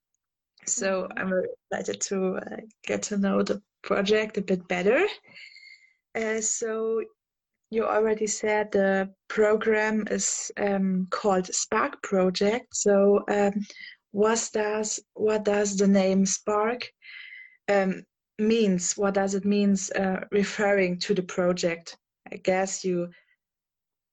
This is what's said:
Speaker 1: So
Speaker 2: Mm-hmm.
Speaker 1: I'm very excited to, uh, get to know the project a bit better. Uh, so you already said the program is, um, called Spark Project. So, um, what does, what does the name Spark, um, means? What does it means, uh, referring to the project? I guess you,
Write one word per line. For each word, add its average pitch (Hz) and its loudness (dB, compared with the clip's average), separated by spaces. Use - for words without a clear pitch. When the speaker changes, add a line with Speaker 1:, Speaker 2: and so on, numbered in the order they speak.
Speaker 1:
So 185 -2
Speaker 2:
Mm-hmm. - -10
Speaker 1:
I'm 190 -2
very 185 0
excited 196 -6
to, 190 -2
uh, - -8
get 202 -4
to 208 -4
know 196 2
the 202 -2
project 214 0
a 202 -2
bit 185 -2
better. 208 2
Uh, 220 -4
so 220 -2
you 220 0
already 214 0
said 208 -2
the 196 2
program 214 2
is, - -4
um, 190 0
called 185 0
Spark 240 -2
Project. 202 0
So, 202 4
um, 202 2
what 220 0
does, 214 -2
what 214 0
does 202 0
the 202 4
name 190 4
Spark, 214 -2
um, 190 2
means? 214 2
What 196 0
does 196 0
it 190 -2
means, 202 2
uh, 190 -2
referring 196 0
to - -2
the 180 0
project? 180 -2
I - -14
guess 190 -2
you, 175 -2